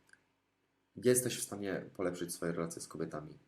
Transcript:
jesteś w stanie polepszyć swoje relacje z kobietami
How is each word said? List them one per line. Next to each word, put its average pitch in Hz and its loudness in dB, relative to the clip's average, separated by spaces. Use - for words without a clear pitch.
jesteś 123 6
w - -2
stanie 101 -2
polepszyć 90 -2
swoje 85 0
relacje 82 -2
z - -12
kobietami 78 -6